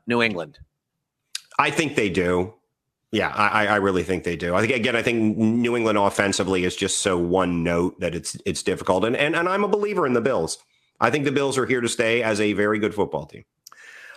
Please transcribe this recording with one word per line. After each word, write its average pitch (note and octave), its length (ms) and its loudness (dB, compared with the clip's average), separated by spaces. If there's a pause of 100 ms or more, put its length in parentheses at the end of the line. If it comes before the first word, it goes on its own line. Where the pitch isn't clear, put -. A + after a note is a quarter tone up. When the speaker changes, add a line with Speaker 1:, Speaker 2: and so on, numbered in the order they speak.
Speaker 1:
New A#2+ 160 0
England? E2+ 380 -2 (1000)
Speaker 2:
I D3 140 2
think D#3 240 0
they G#2+ 140 2
do. F2+ 440 0 (600)
Yeah, F#2 160 0
I, G#2 340 2
I, - 40 0
I G#2 100 4
really F#2+ 260 2
think F2 220 -4
they E2+ 100 -2
do. F2 200 -2
I G2 40 4
think, A2+ 140 2
again, A#2+ 240 0
I A2+ 60 0
think A2 340 0
New A#2 400 2
England A2 200 2
offensively F#2+ 680 2
is F2+ 100 -2
just - 220 -2
so F#2+ 200 0
one F2 460 0
note F2 380 0
that E2+ 120 -4
it's, D#2+ 220 -10 (100)
it's F2 160 -4
difficult. F#2 440 0
And, A#2+ 100 0
and, D#3+ 220 0
and E3+ 100 0
I'm G3+ 160 0
a G3+ 60 -2
believer G3+ 360 -4
in B2+ 60 0
the A#2+ 80 2
Bills. A2+ 380 -2 (420)
I A#2+ 120 4
think D3 120 0
the C#3+ 80 -2
Bills C3+ 260 0
are B2 80 2
here B2 140 0
to A#2 80 0
stay A#2 360 0
as G#2+ 180 0
a G#2 100 2
very G#2 260 0
good G#2 160 -2
football D2+ 320 -4
team. - 200 -20 (720)